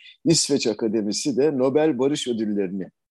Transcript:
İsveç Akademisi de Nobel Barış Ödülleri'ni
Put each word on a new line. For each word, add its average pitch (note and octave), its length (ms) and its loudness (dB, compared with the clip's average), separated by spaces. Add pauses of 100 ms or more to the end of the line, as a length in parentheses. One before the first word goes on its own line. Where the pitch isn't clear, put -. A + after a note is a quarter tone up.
(240)
İsveç D3 420 2
Akademisi G#2+ 680 -2
de C#3+ 220 2
Nobel C#3 400 2
Barış C#3+ 300 0
Ödülleri'ni G2+ 640 -2 (200)